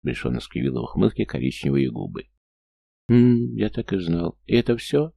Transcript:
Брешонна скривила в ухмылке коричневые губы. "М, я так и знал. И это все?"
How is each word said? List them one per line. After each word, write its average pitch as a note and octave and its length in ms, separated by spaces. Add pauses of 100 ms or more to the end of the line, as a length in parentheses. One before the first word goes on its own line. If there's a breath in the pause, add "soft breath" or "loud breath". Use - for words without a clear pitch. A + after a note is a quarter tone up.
Брешонна - 340
скривила - 420
в - 40
ухмылке - 420
коричневые C2+ 640
губы. - 380 (800)
"М, A#2+ 480
я G#2+ 120
так - 240
и G2 60
знал. E2+ 480
И - 80
это A#2+ 220
все?" D3 400